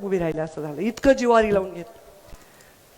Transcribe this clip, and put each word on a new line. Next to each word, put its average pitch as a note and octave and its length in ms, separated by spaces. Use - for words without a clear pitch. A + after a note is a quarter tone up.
उभी F#3+ 160
राहिले D#3+ 220
असं D#3 200
झालं. D3 200
इतकं A#3+ 320
जिवारी A3+ 400
लावून F#3+ 200
घेतलं. E3+ 260